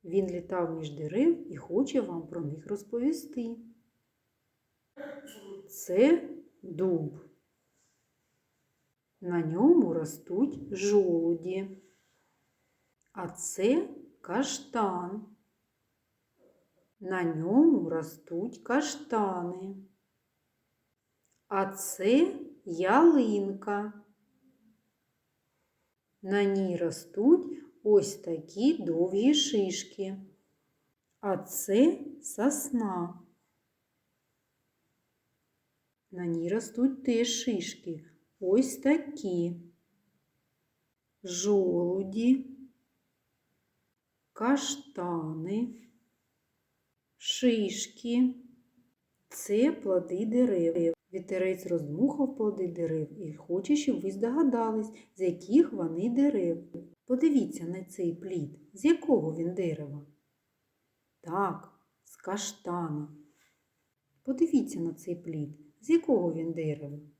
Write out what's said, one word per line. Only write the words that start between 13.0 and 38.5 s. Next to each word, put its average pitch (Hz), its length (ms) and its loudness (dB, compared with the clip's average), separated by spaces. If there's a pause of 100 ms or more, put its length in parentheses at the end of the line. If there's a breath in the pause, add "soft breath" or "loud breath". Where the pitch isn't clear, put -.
А 175 180 -8
це 262 600 0 (320)
каштан. 202 1120 -4 (1600)
На 185 240 -2
ньому 175 680 4
ростуть 165 680 -6
каштани. 196 1160 -2 (1700)
А 196 180 0
це 254 760 2 (260)
ялинка. 208 1300 4 (2250)
На 202 220 0
ній 196 340 0
ростуть 202 840 2 (200)
ось 208 320 4
такі 202 680 -2
довгі 185 500 2
шишки. 196 840 -2 (1040)
А 196 180 0
це - 600 2 (220)
сосна. 208 960 -2 (3000)
На 180 140 -8
ній 170 240 -2
ростуть 240 540 0
теж 240 240 2
шишки. - 760 -6 (340)
Ось 202 380 2